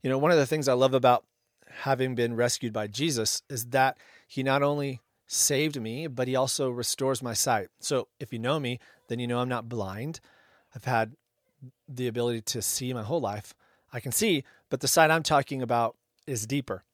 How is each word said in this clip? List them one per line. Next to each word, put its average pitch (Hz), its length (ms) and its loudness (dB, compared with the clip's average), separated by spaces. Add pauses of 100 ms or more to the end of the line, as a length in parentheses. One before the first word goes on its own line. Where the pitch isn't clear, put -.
You 123 80 -4
know, 131 80 0
one 151 140 4
of 165 60 8
the 139 80 6
things 147 220 0
I 131 60 4
love 131 200 4
about 123 320 6 (420)
having 131 480 -2
been 117 200 0
rescued 120 360 0
by 107 160 -4
Jesus 120 640 -2
is 120 180 -8
that 131 300 2 (300)
he 139 160 -6
not 135 200 2
only 143 380 -2 (260)
saved 147 520 0
me, 120 280 -8
but 127 200 -4
he 131 80 -2
also 131 340 0
restores 123 520 -2
my 120 120 -6
sight. 107 360 0 (100)
So 127 280 -2 (120)
if 131 120 -12
you 117 80 -8
know 135 200 -2
me, 123 200 -4 (280)
then 117 120 -4
you 120 80 -4
know 123 120 0
I'm 127 100 -2
not 120 180 -4
blind. 113 520 -6 (560)
I've - 100 -14
had 117 300 0 (720)
the 127 200 -4
ability 120 340 -2
to 113 200 -6
see 127 320 -4
my 113 100 -6
whole 147 160 -2
life. 101 340 -6 (380)
I 123 80 -8
can 123 120 -8
see, 180 320 2 (260)
but 131 100 -2
the 135 80 -2
sight 160 240 6
I'm 160 120 2
talking 139 380 0
about 117 360 0 (280)
is 110 220 -6
deeper. 127 360 -4 (100)